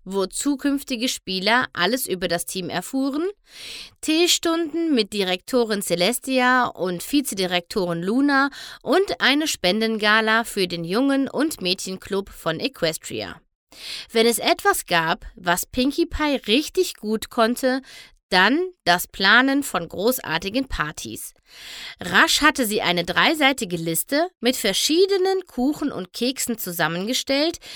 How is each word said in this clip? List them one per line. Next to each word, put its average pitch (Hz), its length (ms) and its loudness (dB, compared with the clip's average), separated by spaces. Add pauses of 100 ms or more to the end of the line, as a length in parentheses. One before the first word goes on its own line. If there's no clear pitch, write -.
wo 190 200 -2
zukünftige 269 840 -2
Spieler 196 680 0
alles 214 320 0
über 180 220 -4
das 170 180 -2
Team 180 240 -6
erfuhren, 269 580 -2 (720)
Teestunden 330 920 0
mit 214 180 0
Direktorin 202 720 0
Celestia 247 840 2
und 175 380 -4 (100)
Vizedirektorin 180 920 -2
Luna 269 460 2 (340)
und 381 380 2
eine 277 260 4
Spendengala 220 1000 2
für 196 220 -2
den 170 180 -6
Jungen- 269 440 2
und 226 320 -2
Mädchenclub 190 720 -4
von 160 300 -4
Equestria. 156 800 -6 (680)
Wenn 226 160 2
es 233 120 2
etwas 359 480 0
gab, 170 480 0
was 175 320 -2
Pinkie 277 400 0
Pie 294 400 -2
richtig 302 480 0
gut 214 360 -4
konnte, 254 520 0 (460)
dann 196 300 6 (260)
das 175 220 2
Planen 254 560 4
von 170 260 -6
großartigen 202 800 -2
Partys. - 640 -8 (680)
Rasch 196 400 4
hatte 285 260 4
sie 202 160 0
eine 175 220 2
dreiseitige 233 720 2
Liste 170 520 -2 (120)
mit 254 160 2
verschiedenen 370 880 0
Kuchen 277 460 -2
und - 200 -10
Keksen 247 460 -4
zusammengestellt, 196 1000 -2 (180)